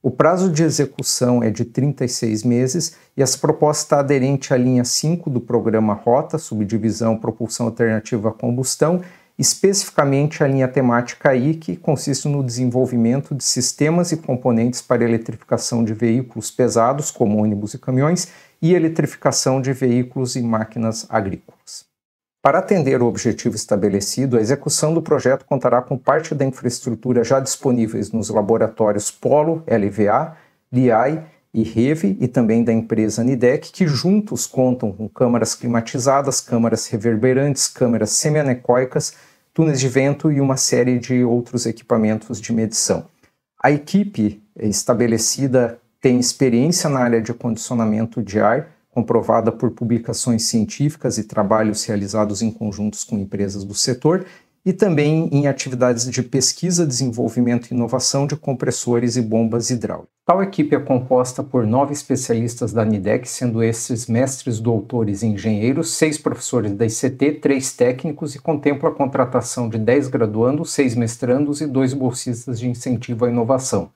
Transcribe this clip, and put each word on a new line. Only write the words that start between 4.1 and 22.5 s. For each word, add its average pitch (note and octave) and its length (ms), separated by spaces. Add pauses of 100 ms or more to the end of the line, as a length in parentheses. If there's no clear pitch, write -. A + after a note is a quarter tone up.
à C3+ 60
linha B2 260
cinco D#3+ 460
do B2 100
programa A2 540
Rota, C#3 460
subdivisão A2 760
Propulsão A#2 520
Alternativa A2 600
à - 20
Combustão, C3 680 (360)
especificamente D3+ 1040
a C#3+ 40
linha C3+ 200
temática B2+ 680
I, C3 180
que D#3+ 240
consiste C#3+ 500
no C#3+ 160
desenvolvimento B2 920
de B2+ 80
sistemas D#3+ 680
e D#3 60
componentes B2 640
para A#2 220
eletrificação A2+ 800
de A2+ 100
veículos A#2 560
pesados, B2 640
como G#2+ 280
ônibus G#2+ 360
e - 20
caminhões, D3 520 (300)
e E3 140
eletrificação D3+ 880
de C3+ 100
veículos B2+ 640
e B2+ 60
máquinas A2+ 680
agrícolas. - 840 (520)
Para C#3 140